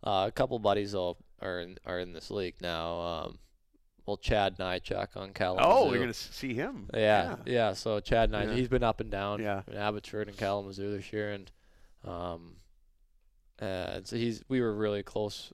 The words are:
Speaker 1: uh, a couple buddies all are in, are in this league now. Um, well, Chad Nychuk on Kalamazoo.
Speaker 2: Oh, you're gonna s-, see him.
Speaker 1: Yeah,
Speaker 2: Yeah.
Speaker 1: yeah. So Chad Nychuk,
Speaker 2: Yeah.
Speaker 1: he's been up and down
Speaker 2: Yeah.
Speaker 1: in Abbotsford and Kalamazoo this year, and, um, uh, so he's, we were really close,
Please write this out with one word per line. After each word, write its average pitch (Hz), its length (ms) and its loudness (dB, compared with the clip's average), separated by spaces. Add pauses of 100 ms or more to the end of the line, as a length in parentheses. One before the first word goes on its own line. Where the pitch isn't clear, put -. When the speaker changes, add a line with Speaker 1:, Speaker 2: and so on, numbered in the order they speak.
Speaker 1:
uh, 98 240 2
a 110 40 -2
couple 127 280 0
buddies 101 360 4
all 90 220 0 (240)
are 90 180 -4
in, 90 260 -10
are 90 140 -2
in 90 140 -6
this 80 180 -12
league 95 300 -2
now. 85 380 -2
Um, 85 400 -4 (640)
well, 101 120 -2
Chad 98 400 2
Nychuk 92 580 -4
on 98 160 -8
Kalamazoo. 98 380 2
Speaker 2:
Oh, 226 220 6
you're 120 80 2
gonna 123 100 0
s-, - 220 -8
see 131 220 -6
him. 131 400 -6
Speaker 1:
Yeah, - 60 2
Speaker 2:
Yeah. 104 360 6 (100)
Speaker 1:
yeah. 117 280 4
So 104 260 -2
Chad 113 320 4
Nychuk, 104 180 0
Speaker 2:
Yeah. 113 60 0
Speaker 1:
he's 127 120 2
been 123 160 4
up 113 160 2
and 113 120 -6
down 101 300 -2
Speaker 2:
Yeah. 101 260 -2
Speaker 1:
in 101 100 -10
Abbotsford 104 500 -2
and 101 100 -14
Kalamazoo 98 580 -2
this - 180 -8
year, 104 180 -2
and, 98 200 -10 (520)
um, 85 520 -8 (1080)
uh, 95 420 -4
so 95 120 -8
he's, 117 320 -2
we 131 120 2
were 117 140 2
really 104 300 0
close, - 500 -4